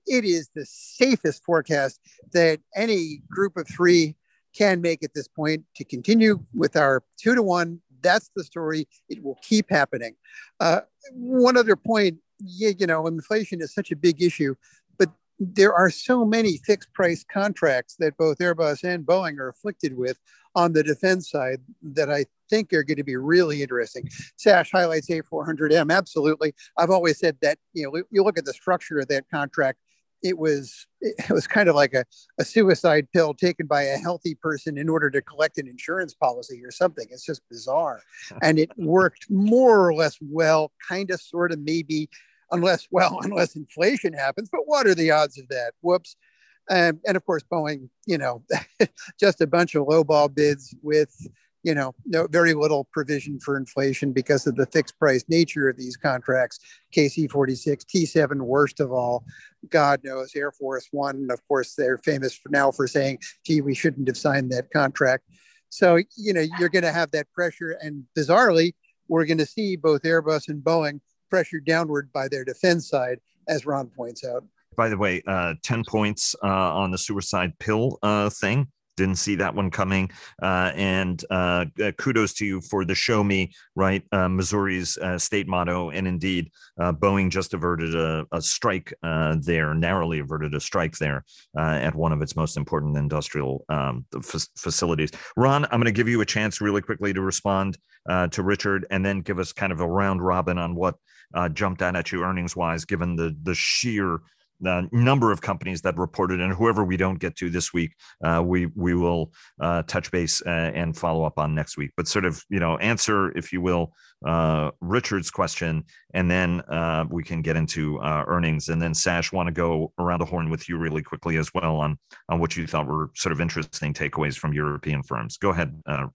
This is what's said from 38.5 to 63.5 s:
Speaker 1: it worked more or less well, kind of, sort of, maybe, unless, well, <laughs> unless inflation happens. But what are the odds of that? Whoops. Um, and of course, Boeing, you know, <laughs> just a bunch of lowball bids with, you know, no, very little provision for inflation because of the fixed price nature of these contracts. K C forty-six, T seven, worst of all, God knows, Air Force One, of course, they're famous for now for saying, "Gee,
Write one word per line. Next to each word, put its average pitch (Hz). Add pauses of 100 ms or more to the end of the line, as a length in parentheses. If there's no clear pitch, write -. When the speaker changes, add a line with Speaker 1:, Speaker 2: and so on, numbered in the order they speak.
Speaker 1:
it 160
worked 175
more 214
or 170
less 156
well, 156 (160)
kind 185
of, 175
sort 175
of, 156
maybe, 156 (420)
unless, 175
well, 185
<laughs> -
unless 180
inflation 170
happens. 143
But 330
what 285
are 185
the 160
odds 151
of 131
that? 123
Whoops. 175 (540)
Um, 170
and 190
of 180
course, 160
Boeing, 151 (180)
you 175
know, 123 (360)
<laughs> -
just 202
a 156
bunch 170
of 143
lowball 147
bids 147
with, 151 (460)
you 160
know, 135 (120)
no, 170
very 165
little 147
provision 143
for 139
inflation 135
because 135
of 123
the 131
fixed -
price 131
nature 160
of 127
these 123
contracts. 127 (320)
K 147
C 147
forty-six, 139
T 170
seven, 139
worst 135
of 135
all, 123 (440)
God 143
knows, 131
Air 143
Force 135
One, 139
of 123
course, 131
they're 127
famous 135
for -
now 139
for 135
saying, 135 (260)
"Gee, 151